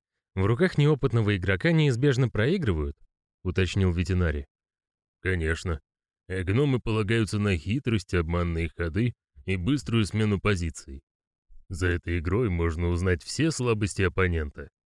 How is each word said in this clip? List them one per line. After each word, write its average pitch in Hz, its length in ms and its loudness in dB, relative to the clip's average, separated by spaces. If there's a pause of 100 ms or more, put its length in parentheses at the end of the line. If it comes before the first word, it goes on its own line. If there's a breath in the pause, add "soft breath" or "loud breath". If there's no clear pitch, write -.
(360)
в 95 100 0
руках 120 320 2
неопытного 120 580 2
игрока 95 360 0
неизбежно 135 580 2
проигрывают", — 104 680 0 (460)
уточнил 92 480 2
ветеринар. 87 540 0 (760)
"Конечно. 85 600 -2 (460)
Э, 92 160 -6
гномы 123 360 2
полагаются 110 600 0
на 101 180 2
хитрость, 110 560 -2
обманные 85 560 0
ходы 95 460 -4 (300)
и 95 120 -2
быструю 113 480 0
смену 104 340 0
позиций. 85 640 -4 (640)
За 90 200 -2
этой 87 320 -2
игрой 95 300 0
можно 85 380 0
узнать 87 360 0
все 156 280 -2
слабости 107 520 0
оппонента", — 82 680 -2 (180)